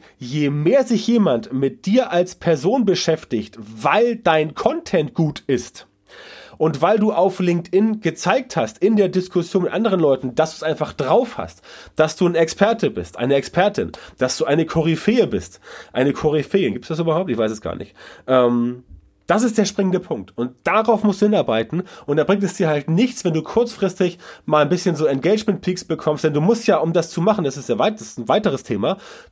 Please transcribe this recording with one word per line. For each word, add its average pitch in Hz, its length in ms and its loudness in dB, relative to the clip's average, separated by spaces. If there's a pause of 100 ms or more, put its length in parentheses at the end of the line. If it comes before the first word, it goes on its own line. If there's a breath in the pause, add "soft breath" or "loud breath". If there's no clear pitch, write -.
(160 loud breath)
je 143 320 -2
mehr 165 340 2
sich 233 240 0
jemand 175 460 2
mit 135 320 -2
dir 226 260 2
als 175 240 0
Person 170 480 2
beschäftigt, 160 760 -2
weil 139 580 0
dein 156 380 2
Content 226 580 -2
gut 151 340 -2
ist, - 400 -4 (680 loud breath)
und 151 240 0
weil 196 180 4
du 208 120 2
auf 190 300 0
LinkedIn 185 580 0
gezeigt 202 560 -2
hast, 220 220 -4
in 220 180 2
der 196 140 2
Diskussion 185 540 -2
mit - 100 -4
anderen 196 260 0
Leuten, 135 360 0
dass 165 160 0
du - 40 -8
es - 80 -10
einfach 156 300 -4
drauf 180 440 0
hast, - 240 -10 (360 loud breath)
dass 156 180 2
du 180 120 0
ein 170 80 0
Experte 165 560 0
bist, - 260 -10
eine 131 180 0
Expertin, 104 560 -2 (260 loud breath)
dass 127 200 -2
du 156 80 0
eine 156 200 2
Koryphäe 165 640 2
bist. - 320 -6 (320 loud breath)
Eine 135 220 2
Koryphäe, 147 580 0
gibt's 123 160 -8
das 160 120 -6
überhaupt? 165 300 -2
Ich 117 80 -2
weiß 110 140 0
es 107 80 -10
gar - 160 -8
nicht. - 180 -14 (320 loud breath)
Ähm, 123 600 0 (420)
das 208 160 2
ist 233 140 0
der 208 80 4
springende 190 340 -2
Punkt. 120 380 -8
Und 123 160 -4 (100)
darauf 214 400 2
musst 202 180 2
du 208 40 4
hinarbeiten. 147 580 0 (220 loud breath)
Und 143 100 -2
da 156 80 4
bringt 196 200 0
es 175 100 -2
dir 170 160 0
halt 147 200 -2
nichts, 214 360 0
wenn 262 80 0
du 156 100 0
kurzfristig 190 720 -2 (280 loud breath)
mal 151 160 4
ein 147 80 2
bisschen 175 260 0
so 151 120 0
Engagement-Peaks 180 760 -2
bekommst. 151 400 -4
Denn 156 100 2
du 147 60 0
musst 226 280 0
ja, 185 100 4
um 160 160 0
das 165 160 0
zu - 100 -4
machen, 202 240 2
das 135 140 -4
ist 131 100 -10
ja 117 120 0
weit-, 214 200 0
das - 80 -8
ist - 120 -8
ein 113 100 -6
weiteres 139 340 0
Thema, 120 340 -2 (340 loud breath)